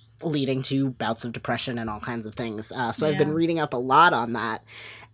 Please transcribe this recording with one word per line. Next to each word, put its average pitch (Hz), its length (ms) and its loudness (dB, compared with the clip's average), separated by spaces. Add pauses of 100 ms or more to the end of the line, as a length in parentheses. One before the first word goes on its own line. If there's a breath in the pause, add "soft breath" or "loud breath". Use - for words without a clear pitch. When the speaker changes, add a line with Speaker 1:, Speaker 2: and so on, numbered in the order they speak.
(220)
Speaker 1:
leading 135 420 0
to 135 260 0
bouts 117 340 -4
of 120 80 -4
depression 120 460 -4
and 110 120 -6
all 107 120 -8
kinds 117 240 -6
of 107 100 -10
things. 107 380 -4
Uh, 117 180 0
so 151 160 2
I've 151 100 2
been 147 120 4
Speaker 2:
Yeah. 151 60 0
Speaker 1:
reading 165 240 2
up 151 140 -2
a 127 40 -2
lot 147 340 6
on 117 220 0
that. 110 320 -4 (480 loud breath)